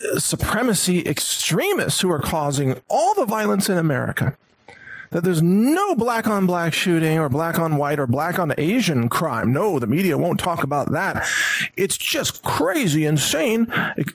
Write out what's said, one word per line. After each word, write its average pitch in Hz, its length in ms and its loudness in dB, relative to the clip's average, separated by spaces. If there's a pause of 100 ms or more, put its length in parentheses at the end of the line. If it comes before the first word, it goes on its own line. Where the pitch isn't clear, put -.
(200)
supremacy 190 880 0
extremists 226 960 0
who 185 100 2
are 151 80 0
causing 143 680 0
all 349 280 2
the 339 100 0
violence 208 420 0
in 185 120 2
America. 127 580 -2 (720)
That 170 140 -2
there's 175 180 2
no 277 540 4
black 226 320 0
on 202 180 2
black 170 300 0
shooting 160 420 2
or 156 120 0
black 160 280 -2
on 160 200 0
white 143 200 0
or 139 80 0
black 147 320 0
on 156 220 0
Asian 156 500 2
crime. 120 420 0
No, 165 280 2
the 117 80 -4
media 160 280 2
won't 170 240 0
talk 170 240 -2
about 139 280 -2
that. 170 360 -2 (480)
It's - 220 -2
just - 460 -4
crazy, 190 640 0
insane, 226 680 0 (420)